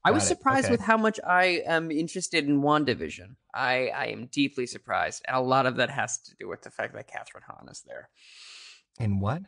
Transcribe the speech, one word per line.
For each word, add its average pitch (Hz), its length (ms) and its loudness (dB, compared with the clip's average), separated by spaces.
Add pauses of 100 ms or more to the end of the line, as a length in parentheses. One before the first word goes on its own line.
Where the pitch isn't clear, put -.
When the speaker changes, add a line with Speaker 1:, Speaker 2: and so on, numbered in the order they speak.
Speaker 1:
I 170 60 6
was 302 140 4
Speaker 2:
Got - 20 0
it. - 40 0
Speaker 1:
surprised 269 360 2
Speaker 2:
Okay. 254 60 2
Speaker 1:
with 233 100 2
how 226 160 4
much 220 280 2
I 180 420 4
am 165 240 0
interested 165 560 -2
in 143 160 4
WandaVision. 127 720 0 (180)
I, 127 360 0
I 135 180 -4
am 107 240 -8
deeply 131 340 0
surprised, 92 640 -4
and 131 100 -2
a - 40 2
lot 131 260 2
of 123 80 0
that 123 160 0
has 113 320 -4
to - 160 -20
do 101 80 -12
with - 160 -12
the - 80 -18
fact - 240 -8
that 107 120 -14
Kathryn - 400 -16
Hahn - 220 -18
is - 180 -20
there. - 220 -16 (920)
Speaker 2:
In 101 200 0
what? 131 280 -2